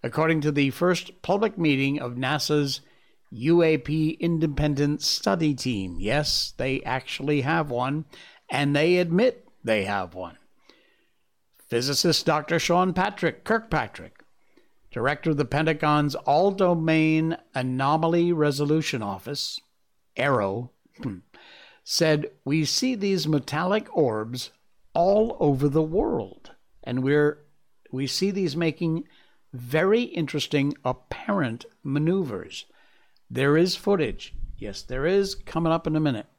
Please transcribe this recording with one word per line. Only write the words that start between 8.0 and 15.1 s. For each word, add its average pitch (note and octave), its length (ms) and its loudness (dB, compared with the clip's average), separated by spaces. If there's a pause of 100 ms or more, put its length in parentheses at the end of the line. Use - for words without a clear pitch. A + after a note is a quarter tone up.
and C#3+ 280 2
they F3 220 4
admit F3+ 500 2 (160)
they A2 200 2
have F#2+ 300 -4
one. F2+ 240 -12 (1300)
Physicist C3+ 600 0
Doctor D3+ 340 0
Sean F3+ 320 2
Patrick, F#3 500 -2
Kirkpatrick, - 800 -4 (680)
director C#3+ 380 -2